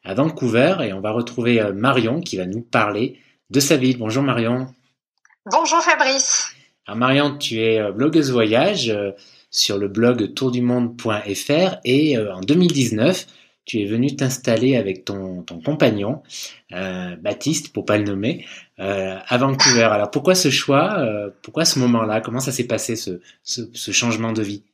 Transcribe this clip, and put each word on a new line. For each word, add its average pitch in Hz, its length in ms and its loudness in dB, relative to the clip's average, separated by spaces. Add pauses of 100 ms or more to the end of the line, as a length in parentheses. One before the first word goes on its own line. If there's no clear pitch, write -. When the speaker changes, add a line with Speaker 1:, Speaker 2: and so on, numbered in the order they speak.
Speaker 1:
à 95 120 -8
Vancouver, 139 640 0
et 107 140 -4
on 95 80 -10
va 107 80 -4
retrouver, 120 500 -2
euh, 101 140 -2
Marion 123 480 0
qui 131 160 -8
va 92 80 -4
nous 104 160 -6
parler 110 580 -2 (300)
de 127 100 2
sa 147 160 2
ville. 127 220 0
Bonjour 110 240 -2
Marion. 127 520 -2 (720)
Speaker 2:
Bonjour 320 380 2
Fabrice. 269 720 0 (320)
Speaker 1:
Alors 104 100 -10
Marion, 135 400 2
tu 113 240 -6
es, 110 180 4
euh, 104 140 -2
blogueuse 143 400 2
voyage, 123 560 2
euh, 104 240 -2 (380)
sur - 260 -2
le 101 120 -2
blog 110 440 2
tour 131 200 -2
du 123 100 -2
monde 120 340 0
point 107 240 -2
F 104 300 -6
R 175 340 2
et, 139 320 2
euh, 104 160 -2
en 92 80 -10
deux 95 140 0
mille 180 180 6
dix-neuf, 127 540 2 (400)
tu 110 160 -2
es - 20 0
venue 120 320 0
t'installer 127 600 2
avec 98 260 -2
ton, 95 380 -8
ton 85 180 -14
compagnon, 135 600 0 (500)
euh, 92 440 -8
Baptiste, - 580 -4
pour 101 100 -4
pas 107 140 2
le 104 60 0
nommer, 104 440 -4 (300)
euh, 95 400 -4 (100)
à 123 80 0
Vancouver. 135 460 4
Alors 104 280 4
pourquoi 147 240 2
ce 175 160 4
choix, 143 480 2
euh, 104 300 -2 (140)
pourquoi - 240 -2
ce - 120 2
moment-là ? 113 440 2
Comment 117 180 -6
ça 131 120 -4
s'est 120 140 -4
passé 113 300 -2
ce, 90 240 -8 (220)
ce, - 320 -8
ce - 160 -10
changement 113 420 0
de 110 80 -2
vie ? 104 340 -6